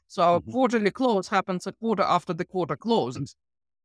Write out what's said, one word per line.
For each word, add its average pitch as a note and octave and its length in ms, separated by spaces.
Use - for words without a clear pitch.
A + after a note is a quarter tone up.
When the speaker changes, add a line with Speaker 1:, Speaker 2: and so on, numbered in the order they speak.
Speaker 1:
So - 160
our F3 160
Speaker 2:
Mm-hmm. A2+ 120
Speaker 1:
quarterly A3+ 400
close A3+ 360
happens F#3 400
a F#3+ 60
quarter A3 300
after - 300
the E3 120
quarter E3 300
closes. C#3+ 600